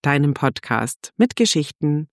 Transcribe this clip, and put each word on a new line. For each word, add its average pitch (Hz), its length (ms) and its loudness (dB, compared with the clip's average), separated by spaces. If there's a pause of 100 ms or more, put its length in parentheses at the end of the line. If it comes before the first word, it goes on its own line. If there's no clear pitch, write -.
deinem 143 320 2
Podcast - 840 -4
mit 247 180 2
Geschichten 151 760 0